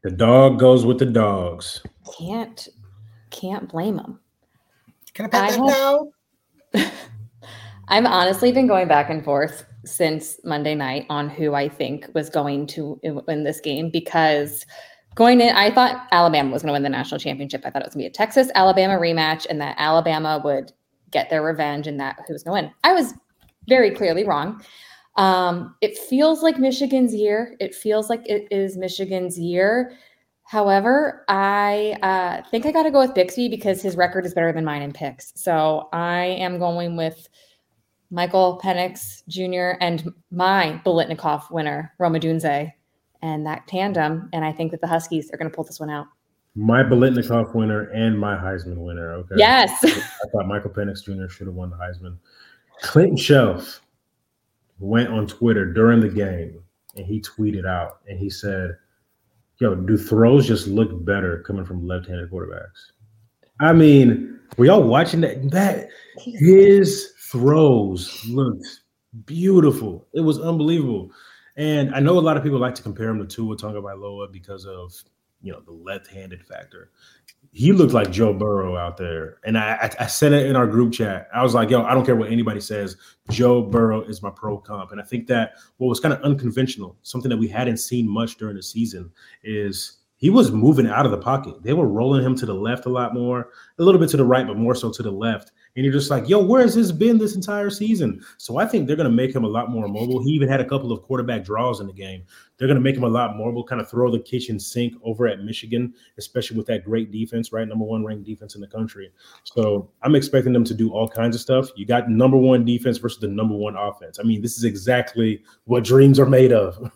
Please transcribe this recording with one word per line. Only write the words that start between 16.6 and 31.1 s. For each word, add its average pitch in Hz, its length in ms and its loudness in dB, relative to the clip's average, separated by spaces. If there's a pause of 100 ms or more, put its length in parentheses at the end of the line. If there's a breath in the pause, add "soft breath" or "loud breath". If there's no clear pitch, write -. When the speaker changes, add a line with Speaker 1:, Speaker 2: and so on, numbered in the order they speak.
Speaker 2:
gonna 151 120 -2
win 139 100 -2
the 143 60 -2
national 135 300 -6
championship. 139 460 -8
I - 40 -8
thought 135 120 -6
it - 40 -10
was - 80 -18
gonna 135 100 -8
be 90 40 -8
a - 40 -12
Texas-Alabama 196 880 4
rematch 160 520 0
and 156 120 -4
that 143 160 -6
Alabama 156 680 0
would 139 280 -4 (400)
get - 180 -2
their 156 140 0
revenge 151 440 -4
and 147 120 -10
that 135 260 -8
who 165 80 -12
was 147 100 -14
gonna 185 180 -4
win. 151 100 -10 (140)
I 359 80 6
was 320 200 0 (540)
very 240 240 6
clearly 175 320 -2
wrong. 185 400 -4 (540 loud breath)
Um, 185 640 0
it 208 160 -2
feels 302 440 2
like 320 160 2
Michigan's 262 560 0
year. 214 460 -2
It 190 160 -8
feels 214 340 -2
like 233 200 -4
it 208 200 -4
is 196 280 -4
Michigan's 180 600 -6
year. 190 540 0 (520 loud breath)
However, 214 840 2